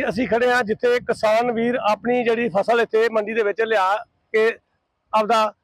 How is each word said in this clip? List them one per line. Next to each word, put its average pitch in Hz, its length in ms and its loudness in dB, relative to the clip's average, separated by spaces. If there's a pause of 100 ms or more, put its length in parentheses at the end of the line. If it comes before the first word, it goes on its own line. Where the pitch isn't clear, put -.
ਅਸੀਂ 214 180 -4
ਖੜੇ 233 240 2
ਹਾਂ, 247 120 2
ਜਿੱਥੇ 240 360 0
ਕਿਸਾਨ 226 520 0
ਵੀਰ 233 240 -2
ਆਪਣੀ 220 480 -2
ਜਿਹੜੀ 226 260 -2
ਫਸਲ 196 320 0
ਇੱਥੇ 226 300 0
ਮੰਡੀ 220 220 -2
ਦੇ 226 100 0
ਵਿੱਚ 202 180 -2
ਲਿਆ 208 340 0 (380)
ਕੇ 220 240 0 (560)
ਆਪਦਾ 214 400 2 (100)